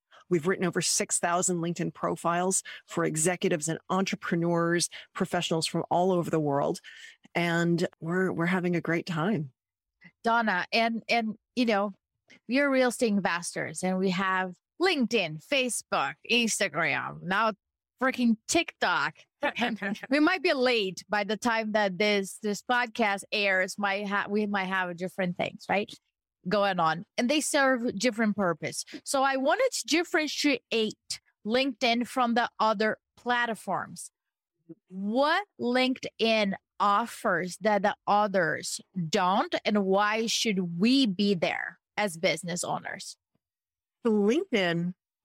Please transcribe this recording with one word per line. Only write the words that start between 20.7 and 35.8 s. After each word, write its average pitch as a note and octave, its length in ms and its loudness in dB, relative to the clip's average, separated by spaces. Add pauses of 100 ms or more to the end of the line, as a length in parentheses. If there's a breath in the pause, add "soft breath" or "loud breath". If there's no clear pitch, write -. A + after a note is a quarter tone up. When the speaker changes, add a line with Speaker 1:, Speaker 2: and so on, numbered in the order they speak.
Speaker 2:
by G#3 160 0
the G#3 120 -2
time A3+ 360 0
that G3+ 260 2
this, G3+ 440 2
this G#3 200 -4
podcast A3+ 600 0 (100)
airs. G3 460 2
Might G3+ 280 0
ha-, G3 220 0
we G#3 180 0
might G3 200 -2
have F#3 300 -2
different F3+ 400 -4
things, - 320 -6
right, G3+ 240 -2 (560)
going G3 300 2
on. D#3+ 260 0 (120)
And A#3+ 120 0
they D4+ 120 2
serve C4 580 2
different A3 380 0
purpose. E3+ 480 -2 (200 loud breath)
So C4+ 180 0
I C4+ 140 2
wanted F4+ 360 2
to - 140 -6
differentiate C#4+ 1300 -2 (260)
LinkedIn A#3+ 600 0
from A#3+ 280 0
the A#3 240 2
other G#3+ 400 0 (180)
platforms. A3+ 920 -4 (800)
What B3+ 560 0 (160)
LinkedIn A#3 920 0 (260)